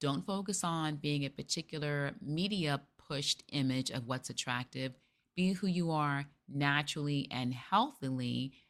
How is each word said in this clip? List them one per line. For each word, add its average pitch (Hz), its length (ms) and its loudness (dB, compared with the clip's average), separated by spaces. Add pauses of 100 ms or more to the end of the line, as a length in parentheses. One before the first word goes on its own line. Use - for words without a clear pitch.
don't 143 260 0
focus 196 380 -2
on 160 320 0
being 147 280 0
a 139 60 -4
particular 147 880 -2
media 160 600 0 (180)
pushed - 540 -2
image 131 380 2
of 120 160 -4
what's 127 240 -4
attractive. 127 640 -4 (440)
Be 185 160 4
who 196 140 0
you 175 240 2
are 143 360 2 (220)
naturally 143 840 2
and 123 240 -2
healthily, 131 1000 0 (180)